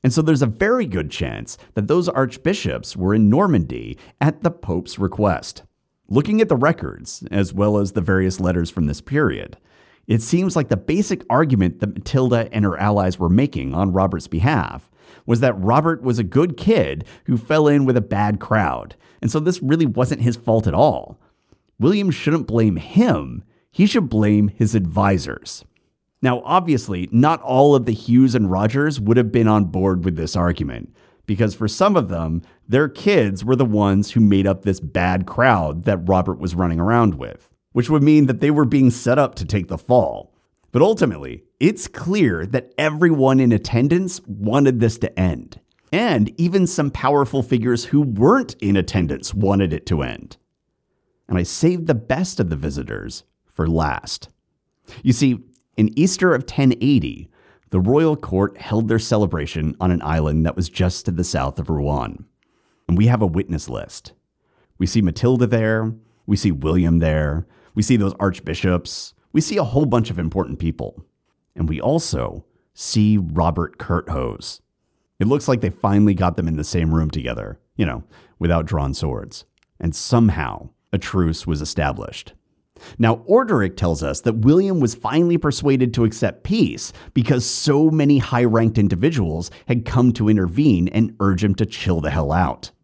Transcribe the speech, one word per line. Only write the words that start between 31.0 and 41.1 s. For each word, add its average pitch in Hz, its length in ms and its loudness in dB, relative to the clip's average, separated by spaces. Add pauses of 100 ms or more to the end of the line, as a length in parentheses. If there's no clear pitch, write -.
because 104 280 0
for 107 140 -4
some 190 280 2
of 113 120 0
them, 82 340 -4 (260)
their 139 200 2
kids 107 560 0
were 127 120 2
the 131 80 2
ones 104 480 2
who 117 80 2
made 101 260 6
up 95 160 -2
this 95 180 -2
bad 90 460 -2
crowd 85 580 0
that 90 240 -2
Robert 92 300 0
was 85 160 -6
running 85 260 0
around 110 340 2
with, - 360 -14 (220)
which 120 180 -2
would 151 120 4
mean 151 240 6
that 127 140 -2
they 143 100 2
were 147 140 2
being 131 260 4
set 123 280 0
up 139 180 0
to 95 80 -8
take 95 240 -4
the 80 100 -8
fall. 76 540 0 (400)
But 127 100 4
ultimately, 90 600 0 (160)